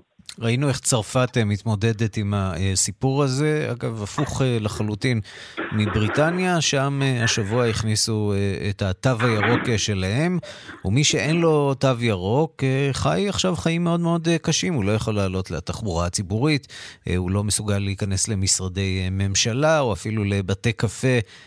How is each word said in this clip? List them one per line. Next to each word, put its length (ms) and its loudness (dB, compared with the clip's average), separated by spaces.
ראינו 280 0
איך 120 -2
צרפת, 560 0
אה, 80 2
מתמודדת 720 0
עם 200 -2
הסיפור 840 0
הזה, 500 0
אגב, 300 -6
הפוך, 400 -4
אה, 180 2
לחלוטין 600 -2
מבריטניה, 880 2
שם, 420 0
אה, 220 2
השבוע 420 0
הכניסו, 680 0
אה, 380 0
את 120 -4
התו 280 0
הירוק, 480 2
אה, 100 2
שלהם, 600 0
ומי 200 2
שאין 360 2
לו 340 4
תו 140 2
ירוק, 640 0
אה, 280 2
חי 360 0
עכשיו 280 0
חיים 280 0
מאוד 160 2
מאוד, 280 0
אה, 100 2
קשים, 360 0
הוא 100 0
לא 80 2
יכול 220 0
לעלות 360 0
לתחבורה 560 -2
הציבורית, 600 0
אה, 80 0
הוא 140 0
לא 140 2
מסוגל 340 0
להיכנס 500 -2
למשרדי, 760 0
אה, 60 -2
ממשלה, 680 2
או 120 0
אפילו 320 -2
לבתי 480 0
קפה, 460 0